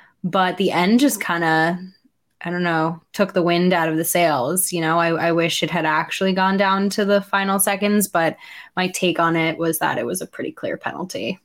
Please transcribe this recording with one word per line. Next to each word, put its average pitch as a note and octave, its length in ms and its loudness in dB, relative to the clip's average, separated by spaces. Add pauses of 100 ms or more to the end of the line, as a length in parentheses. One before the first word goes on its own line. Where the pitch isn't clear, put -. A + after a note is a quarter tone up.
(260)
but F3+ 320 0
the F#3+ 140 0
end F#3 280 4
just C4 220 2
kinda, E3+ 580 2 (640)
I F3 80 -8
don't F3 140 -2
know, E3 380 -2 (120)
took G3 180 0
the F#3 100 0
wind F3 300 4
out E3 160 2
of D#3+ 80 0
the E3 80 0
sails. D#3+ 720 0
You E3+ 80 -2
know, D#3+ 180 0
I, E3 300 0
I - 20 2
wish E3 320 0
it D#3+ 80 -4
had E3 140 -2
actually E3 480 0
gone F#3+ 240 2
down G3 320 2
to G3+ 160 -2
the G3+ 160 4
final G3 360 0
seconds, G3+ 520 0
but E3 260 0 (400)
my F#3 140 0
take E3+ 320 0
on E3 160 2
it D#3+ 200 0
was E3 220 -2
that D3 180 -2
it A#2 80 -4
was F3+ 160 -6
a E3 60 -10
pretty - 240 -10
clear - 240 -8
penalty. - 680 -8